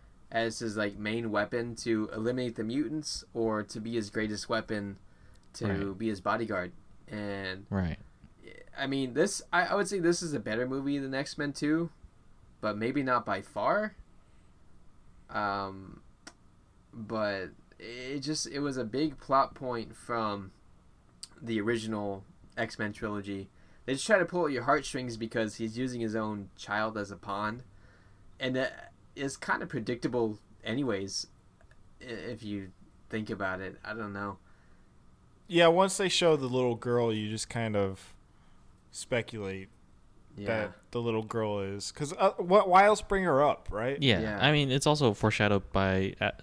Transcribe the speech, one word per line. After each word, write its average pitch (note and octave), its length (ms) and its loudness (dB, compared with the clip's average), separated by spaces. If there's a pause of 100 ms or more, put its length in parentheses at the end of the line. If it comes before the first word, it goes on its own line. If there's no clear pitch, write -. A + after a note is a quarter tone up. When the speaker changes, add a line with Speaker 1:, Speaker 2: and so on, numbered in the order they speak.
(300)
Speaker 1:
as A2+ 280 0
his, A2 180 -4
like, G#2 220 -2
main A2 320 -2
weapon A#2 460 0
to A2 360 0
eliminate A#2+ 440 -2
the A2+ 80 -2
mutants D3+ 680 -2
or A2 300 2
to A2 180 -8
be A2+ 140 -6
his G#2 160 -2
greatest G#2+ 400 -2
weapon G#2 460 -2 (580)
to A2 120 -4
Speaker 2:
Right. G2 320 -2
Speaker 1:
be A2 100 -2
his G2 120 -4
bodyguard. G2+ 520 -2 (360)
And G2 640 -6
Speaker 2:
Right. F2+ 260 0 (840)
Speaker 1:
I C#3 60 -2
mean, C3+ 280 -2
this, F3+ 280 2 (100)
I, F3 120 4
I - 100 -2
would G3 140 2
say G3 100 -2
this E3+ 240 2
is D#3+ 120 -4
a C3 40 0
better A2+ 280 -2
movie C#3 320 -2
than C3+ 160 -4
X-Men C#3 400 -4
two, D#3+ 360 0 (680)
but G#2+ 160 -2
maybe B2+ 260 0
not B2+ 240 2
by G2 160 0
far. F#3+ 520 0 (1400)
Um, G2 720 -4 (920)
but G#2 580 -4 (280)
it B2+ 420 -8
just, D3 260 -2
it C#3 140 -6
was C#3 160 -2
a B2 80 -2
big C3+ 340 -2
plot C3+ 360 2
point A#2+ 420 -6
from G#2 560 -2 (880)
the A2+ 200 0
original G#2 640 -2 (320)
X-Men A2 360 -4
trilogy. G2+ 560 -6 (380)
They C3+ 80 0
just C#3 120 -6
try G#3+ 120 6
to F3 60 4
pull F3 220 0
at D3 60 0
your A#2+ 120 -2
heartstrings B2+ 520 0
because A2 400 -2
he's A2+ 220 -4
using B2 220 -2
his A2 140 -2
own G#2+ 420 -4
child G#2+ 420 -4
as G2 120 -6
a G2 60 -12
pawn. G#2+ 460 -4 (800)
And C3 160 -2
that - 360 -4 (240)
is C#3 200 -4
kind - 260 -4
of F3 60 -8
predictable A#2 680 -2 (260)
anyways, A2 640 -2 (760)
i-, - 40 -18
if A2+ 380 -8
you G2+ 280 -6 (400)
think A2 200 -4
about F#2+ 300 -2
it. F#2 240 -8
I G#2+ 100 -8
don't G#2+ 180 -8
know. G2 260 -6 (1080)
Speaker 3:
Yeah, E3+ 220 8
once F#3 280 6
they F#3+ 140 2
show E3 260 4
the C3 100 0
little B2 280 2
girl, A#2+ 380 2
you G#2+ 180 -2
just A2 180 -6
kind A2+ 260 -2
of G2 400 0 (760)
speculate G2+ 800 -4 (680)
Speaker 1:
Yeah. G#2 100 -8
Speaker 3:
that G#2+ 260 -2 (180)
the A#2+ 100 -4
little A2+ 220 0
girl G#2+ 380 -2
is. G2 300 -6
'Cause, D3 280 -6
uh, G3 140 4
wh-, G3 360 6
why F#3+ 160 12
else G#3 160 6
bring F#3+ 240 0
her C#3+ 180 6
up, - 280 2
right? B2 320 -2
Speaker 2:
Yeah. A#2 180 6
Speaker 1:
Yeah. G#2+ 260 -2
Speaker 2:
I D3 60 8
mean, D3 180 4
it's C3+ 160 2
also D3 280 6
foreshadowed G#2 580 4
by, F#2+ 480 2
uh, G2+ 120 2 (100)